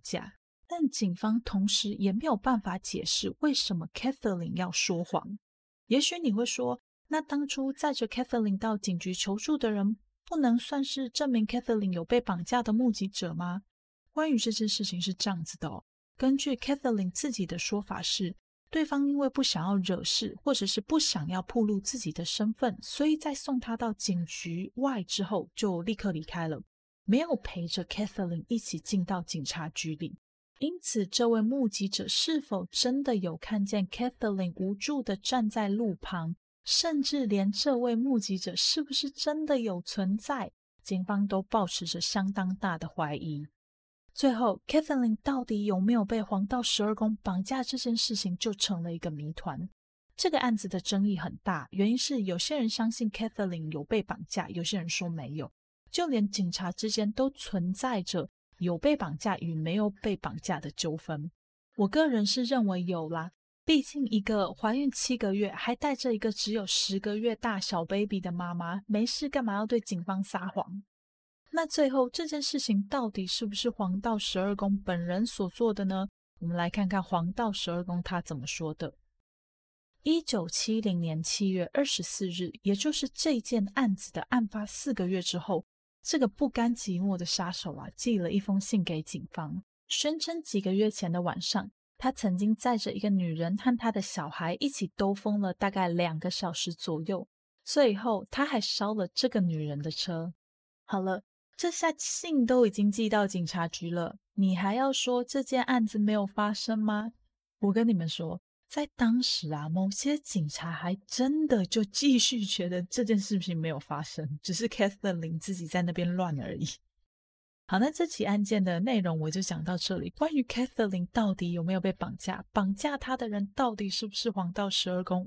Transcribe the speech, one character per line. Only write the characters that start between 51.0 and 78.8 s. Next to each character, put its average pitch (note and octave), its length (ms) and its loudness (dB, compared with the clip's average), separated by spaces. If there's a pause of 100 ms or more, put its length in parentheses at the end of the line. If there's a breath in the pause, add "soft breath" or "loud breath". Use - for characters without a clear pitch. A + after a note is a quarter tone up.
议 G3 100 2
很 D#3+ 240 -6
大， E3 300 -2
原 G3 180 2
因 A#3+ 80 2
是 B3 260 0
有 F3+ 140 -2
些 D4+ 220 -2
人 A3+ 100 2
相 A3+ 220 0
信 A3+ 180 -2
Kathleen F3+ 640 -4
有 D3 120 -4
被 G#3 200 0
绑 - 240 -8
架， - 220 -4
有 E3+ 140 -4
些 G3 140 -2
人 E3+ 100 -4
说 F3 220 -4
没 D3+ 220 -6
有。 D3+ 200 -6 (380)
就 F4 180 0
连 A3 220 2
警 F#3+ 220 0
察 F3+ 200 -4
之 G#3+ 200 -2
间 G#3+ 200 0
都 C4 180 2
存 F#3 440 -2
在 A3+ 300 0
着 - 260 -4 (280)
有 F3 200 0
被 D4 200 4
绑 D#3 200 -4
架 G3+ 200 -2
与 E3 180 -4
没 D#3+ 200 -2
有 G#3 140 2
被 G3+ 280 -4
绑 - 200 -6
架 D#3 220 -4
的 - 120 -8
纠 D#3+ 260 -4
纷。 D#3 340 -6 (460)
我 G3+ 100 4
个 D4+ 220 6
人 A3 160 2
是 B3+ 180 2
认 A#3+ 240 2
为 F3+ 160 0
有 E3+ 260 -2
啦， E3 220 -6 (320)
毕 D#4 180 6
竟 C#4 260 -2
一 G#3 120 4
个 G3+ 340 0
怀 A3+ 220 0
孕 C#4 160 2
七 - 260 0
个 G3+ 160 0
月 G3+ 180 0
还 - 220 -2
带 C#4 220 0
着 A#3+ 180 0
一 G#3+ 60 0
个 G#3+ 140 0
只 - 180 -4
有 G#3 160 -2
十 - 320 2
个 G#3 180 -2
月 A3+ 160 0
大 G#3+ 280 -2
小 E3+ 240 0
baby G3+ 340 0
的 F3+ 100 -4
妈 F3 240 -4
妈， F3 340 -4
没 G#3 180 2
事 C#4 240 -2
干 C#4 140 0
嘛 G#3+ 100 0
要 G#3 120 0
对 A#3 140 2
警 F3+ 240 -4
方 F#3+ 180 -2
撒 F#3 280 -2
谎？ G3 340 -6 (720)
那 E4 140 2
最 D4+ 220 4
后 B3+ 200 4
这 E4 160 -4
件 D4+ 160 -4
事 C#4+ 160 0
情 G#3 260 2
到 A3+ 260 -2
底 G3 180 -4
是 - 180 -2
不 G3+ 80 -4
是 A#3+ 160 0
黄 G3 300 0
道 A3+ 180 0
十 - 220 -2
二 G3 160 0
公 G3+ 220 2
本 F#3 200 -2
人 F3+ 280 0
所 G3 240 -2
做 A3+ 240 2
的 G3+ 100 -4
呢？ F#3+ 240 0 (320)
我 E3+ 60 -6
们 E3+ 100 -2
来 E3+ 140 0
看 G3+ 180 0
看 F#3+ 160 0
黄 E3+ 300 0
道 A3+ 180 0
十 - 180 -4
二 F3 140 -2
公 F3 180 -4
他 F3 200 -2
怎 D#3+ 160 -6
么 C3 100 -8
说 D#3 260 -4
的。 - 220 -8 (1080)